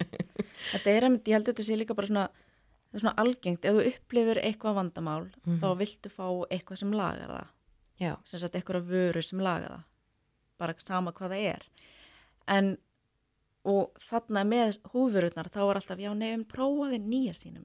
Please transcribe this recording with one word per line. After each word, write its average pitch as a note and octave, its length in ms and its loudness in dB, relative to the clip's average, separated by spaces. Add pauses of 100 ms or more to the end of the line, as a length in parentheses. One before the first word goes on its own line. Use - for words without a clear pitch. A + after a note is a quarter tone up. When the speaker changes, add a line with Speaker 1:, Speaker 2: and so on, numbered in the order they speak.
(720)
Speaker 1:
Þetta G3+ 180 2
er A#3 160 6
einmitt, B3 200 4
ég G#3+ 60 6
held G#3+ 140 4
að A#3+ 60 2
þetta G#3+ 120 -4
sé G#3+ 120 0
líka A3 180 -4
bara G3+ 120 -2
svona, G3+ 200 2 (640)
það - 20 -12
er G#3 60 -8
svona G#3+ 180 2
algengt, G#3+ 480 0
ef G3+ 80 6
þú G#3+ 200 6
upplifir A3+ 500 2
eitthvað G#3+ 320 -2
vandamál, E3 560 -4 (140)
Speaker 2:
Mhm. E3+ 160 2
Speaker 1:
þá F#3+ 60 2 (100)
viltu G3+ 340 -6
fá F#3 160 -8 (240)
eitthvað F#3 260 -6
sem G3+ 140 -4
lagar G3+ 380 -2
það. - 180 -10 (520)
Speaker 2:
Já. E3 260 -4
Speaker 1:
Sem F3 140 -12
sagt, E3+ 140 -6
einhverja F3+ 320 -4
vöru F3 380 0
sem F#3 160 -6
lagar F#3 320 -2
það. - 120 -16 (760)
Bara E3 180 -4
sama F3+ 360 -4
hvað F#3 180 -8
það G3 240 -2
er. - 80 -16 (840)
En, G3 300 4 (880)
og G3 340 2
þarna G#3+ 460 -2
með A3 320 4 (160)
húðvörurnar, F#3 580 2
þá G#3 80 -6 (100)
er G3 60 4
alltaf, F#3+ 240 -6
„Já, G3+ 160 -6
nei, A3 160 -2
en A3+ 140 -4
prófaði C4+ 580 0
nýja A3+ 300 0
sína - 320 -14